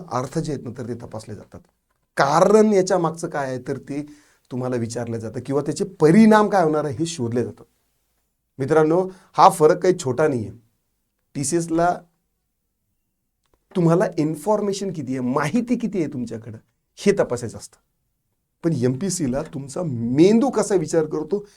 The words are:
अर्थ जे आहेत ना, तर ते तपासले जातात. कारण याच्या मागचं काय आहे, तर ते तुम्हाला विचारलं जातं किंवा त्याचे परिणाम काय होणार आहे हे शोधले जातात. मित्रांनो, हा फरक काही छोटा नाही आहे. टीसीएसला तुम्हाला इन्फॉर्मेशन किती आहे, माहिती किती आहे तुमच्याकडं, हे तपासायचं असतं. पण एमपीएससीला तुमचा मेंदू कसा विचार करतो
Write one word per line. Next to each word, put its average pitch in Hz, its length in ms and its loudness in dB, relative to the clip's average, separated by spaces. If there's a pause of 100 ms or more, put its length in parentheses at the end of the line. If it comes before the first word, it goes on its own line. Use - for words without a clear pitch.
(120)
अर्थ 127 260 -4
जे 147 140 -6
आहेत 127 120 -8
ना, 127 140 -10
तर 107 100 -10
ते 117 60 -6
तपासले 110 400 -14
जातात. 92 260 -20 (560)
कारण 196 560 4
याच्या 190 260 2
मागचं 165 300 -4
काय 143 200 -6
आहे, 131 100 -6 (100)
तर 131 100 -4
ते 135 240 -8 (480)
तुम्हाला 127 260 -4
विचारलं 117 420 -6
जातं 113 280 -10
किंवा 139 160 -2
त्याचे 156 220 -4
परिणाम 208 640 6
काय 190 160 2
होणार 151 200 0
आहे 139 140 -6
हे 165 80 -2
शोधले 120 380 -4
जातात. 104 200 -14 (920)
मित्रांनो, 160 500 2 (240)
हा 160 160 6
फरक 170 300 4
काही 185 160 2 (100)
छोटा 135 240 0
नाही 120 200 -4
आहे. - 100 -18 (760)
टीसीएसला 165 640 -2 (1800)
तुम्हाला 175 280 4 (140)
इन्फॉर्मेशन 196 720 -2
किती 135 200 -8
आहे, 135 80 -4
माहिती 147 560 -2
किती 214 220 -6
आहे 156 140 -4
तुमच्याकडं, 113 460 -10 (380)
हे - 160 2
तपासायचं 117 460 -2
असतं. - 180 -20 (880)
पण 170 80 0
एमपीएससीला 131 720 -2
तुमचा 139 400 -10
मेंदू 160 680 4
कसा 208 240 0
विचार 160 300 2
करतो 156 420 -6 (100)